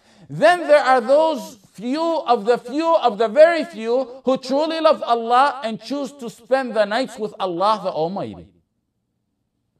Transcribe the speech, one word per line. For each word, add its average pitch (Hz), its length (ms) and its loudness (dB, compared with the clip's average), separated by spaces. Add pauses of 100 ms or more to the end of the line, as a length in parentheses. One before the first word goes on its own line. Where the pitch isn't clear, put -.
(280)
Then 302 400 0
there 294 160 6
are 254 160 4
those 277 560 0 (160)
few 311 540 -4
of 233 180 0
the 233 140 2
few 302 380 -2
of 196 200 0
the 220 120 0
very 302 360 4
few 233 640 -4
who 262 100 2
truly 311 440 -2
love 311 220 4
Allah 240 600 0
and 220 160 -8
choose 277 320 -8
to 269 160 -14
spend 240 460 -4
the 214 100 2
nights 226 340 -4
with 208 220 -8
Allah 190 420 0
the 185 80 -4
Almighty. 143 580 -8 (1300)